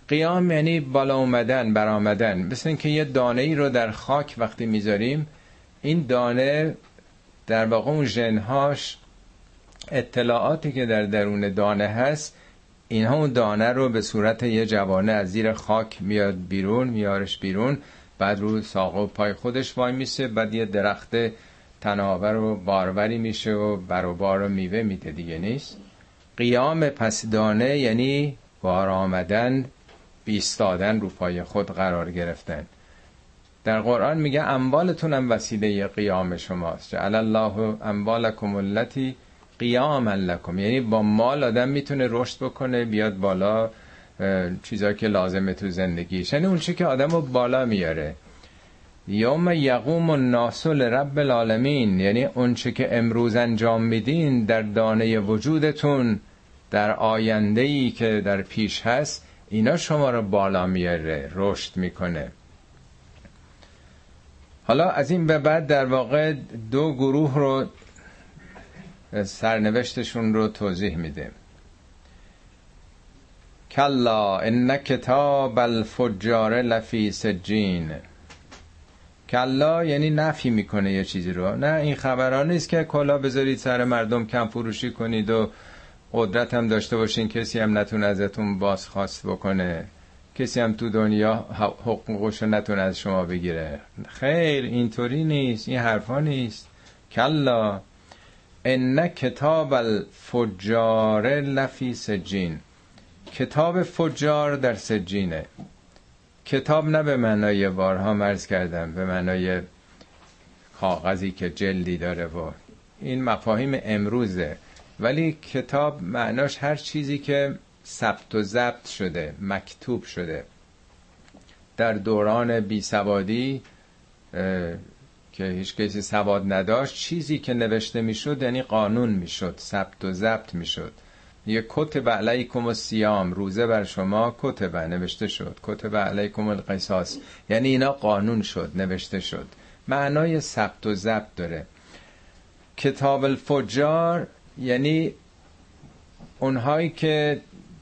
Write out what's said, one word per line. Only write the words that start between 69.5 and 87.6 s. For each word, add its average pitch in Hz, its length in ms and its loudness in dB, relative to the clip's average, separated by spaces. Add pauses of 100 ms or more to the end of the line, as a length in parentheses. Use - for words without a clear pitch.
رو 110 140 2
توضیح 95 480 -2
می‌ده. 76 340 -8 (2500)
"کلا 117 680 4
ان 123 380 2
کتاب 135 840 2
الفجار 113 1040 2
لفی 113 480 0
سجین". 95 800 0 (1400)
کلا 135 560 2
یعنی 151 260 2
نفی 151 400 0
می‌کنه 101 420 2
یه 95 120 0
چیزی 90 280 -4
رو. 92 240 -2
نه، 143 180 0
این 147 200 0
خبرها 131 480 0
نیست 165 260 0
که 165 160 2
کلا 143 340 2
بذارید 135 400 0
سر 123 260 0
مردم 117 420 2
کم 113 220 -2
فروشی 113 420 -4
کنید 113 400 -2
و 110 200 2 (640)
قدرت 117 420 0
هم 117 140 0
داشته 110 280 0
باشین، 110 320 0
کسی 113 300 -4
هم 107 200 2